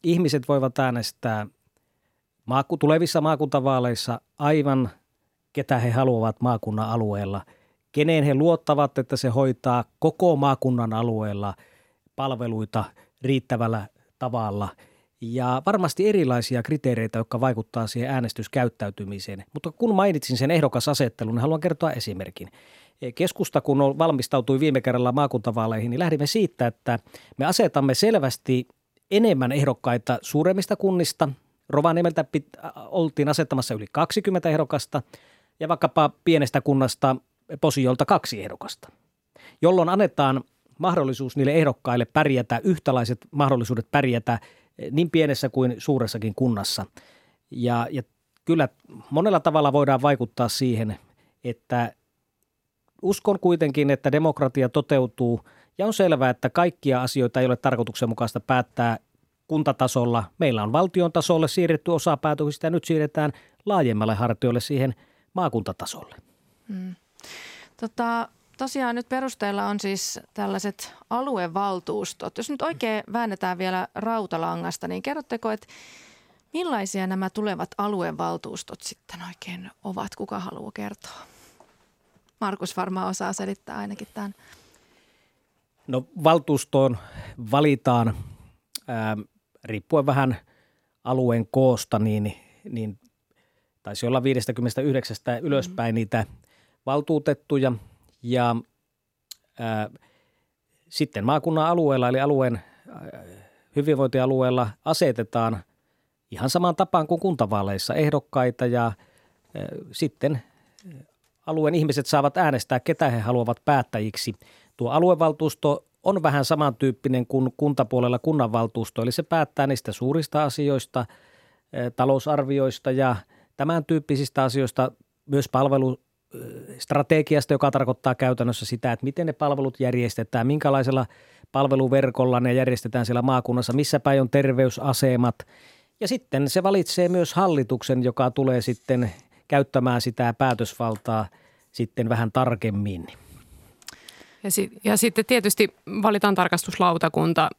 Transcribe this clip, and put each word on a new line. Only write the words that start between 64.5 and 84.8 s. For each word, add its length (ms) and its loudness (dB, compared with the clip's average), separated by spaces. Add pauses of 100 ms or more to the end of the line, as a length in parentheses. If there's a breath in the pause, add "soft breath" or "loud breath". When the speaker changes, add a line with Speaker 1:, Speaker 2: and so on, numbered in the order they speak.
Speaker 1:
siihen 360 -2 (380 soft breath)
maakuntatasolle. 840 -6 (520)
Speaker 2:
Mm. 280 -10 (840 loud breath)
Tota, 520 -4 (280)
tosiaan 380 -4
nyt 140 -8
perusteella 580 -4
on 120 -4
siis 400 -6 (140)
tällaiset 600 -6 (160)
aluevaltuustot. 1300 -4
Jos 120 -10
nyt 120 -6
oikein 420 -4 (100)
väännetään 440 -4
vielä 380 -4
rautalangasta, 920 -6
niin 140 -6
kerrotteko, 500 -6
että 160 -8 (840 loud breath)
millaisia 540 -4
nämä 220 -4
tulevat 480 -6
aluevaltuustot 1040 -6
sitten 460 -16
oikein 420 -14 (140)
ovat? 320 -10
Kuka 240 -10
haluaa 340 -12
kertoa? 380 -14 (1300 loud breath)
Markus 360 -6
varmaan 300 -4
osaa 260 -6
selittää 440 -10
ainakin 360 -12
tämän. 200 -12 (1500 soft breath)